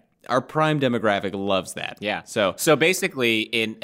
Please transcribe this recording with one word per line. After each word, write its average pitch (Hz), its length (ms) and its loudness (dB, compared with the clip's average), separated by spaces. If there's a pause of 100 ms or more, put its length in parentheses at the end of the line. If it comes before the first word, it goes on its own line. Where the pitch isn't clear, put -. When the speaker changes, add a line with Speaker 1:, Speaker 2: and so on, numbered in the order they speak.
(280)
Speaker 1:
our 127 120 2
prime 151 400 0
demographic 104 540 0
loves 98 400 -2
that. - 260 -10
Speaker 2:
Yeah. 101 240 -4
Speaker 1:
So 196 320 0
Speaker 2:
So 156 180 2
basically, 139 680 2
in, 110 420 -4